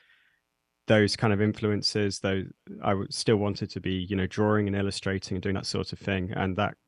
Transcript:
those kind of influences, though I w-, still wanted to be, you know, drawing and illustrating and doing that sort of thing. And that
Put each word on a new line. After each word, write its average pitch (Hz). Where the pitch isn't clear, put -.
those 107
kind 107
of 101
influences, 104
though 95
I 107
w-, 98
still -
wanted 101
to 98
be, 95
you 92
know, 92
drawing 107
and 98
illustrating 98
and 92
doing 98
that 95
sort 95
of -
thing. 95
And 95
that 104